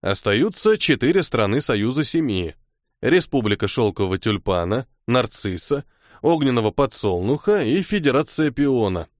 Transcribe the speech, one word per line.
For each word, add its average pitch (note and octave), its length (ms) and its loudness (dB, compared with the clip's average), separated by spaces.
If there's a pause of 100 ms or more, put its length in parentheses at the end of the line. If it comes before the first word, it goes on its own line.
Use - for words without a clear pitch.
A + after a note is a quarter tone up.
Остаются A2 760 0
четыре E3 460 2
страны A2 360 0
Союза B2+ 460 -2
Семи. G2 500 -2 (460)
Республика A#2 680 2
Шёлкового G2 500 0
Тюльпана, F#2+ 720 -2 (200)
Нарцисса, A#2+ 760 -2 (380)
Огненного C3+ 500 2
Подсолнуха B2+ 920 0
и D3 180 0
Федерация D#3 680 0
Пиона. A2+ 600 0 (100)